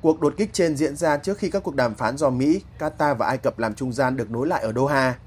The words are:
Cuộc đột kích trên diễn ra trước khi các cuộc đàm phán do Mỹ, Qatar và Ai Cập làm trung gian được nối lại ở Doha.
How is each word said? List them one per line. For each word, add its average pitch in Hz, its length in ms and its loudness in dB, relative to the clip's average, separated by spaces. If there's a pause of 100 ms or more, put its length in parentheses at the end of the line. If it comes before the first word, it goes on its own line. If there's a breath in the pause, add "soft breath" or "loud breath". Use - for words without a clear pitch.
Cuộc 160 200 4
đột 147 160 2
kích 202 160 0
trên 165 240 2
diễn 143 200 0
ra 151 200 2
trước 190 220 -4
khi 185 120 -2
các 196 120 -2
cuộc 156 120 -6
đàm 123 200 0
phán 120 220 -2
do 143 140 2
Mỹ, 143 320 2 (160)
Qatar 151 360 0
và 110 120 0
Ai 127 120 0
Cập - 200 -2
làm 110 160 -2
trung 131 180 -6
gian 131 240 0
được 113 140 -4
nối 117 160 -2
lại 165 160 -2
ở 110 100 -2
Doha. 131 540 2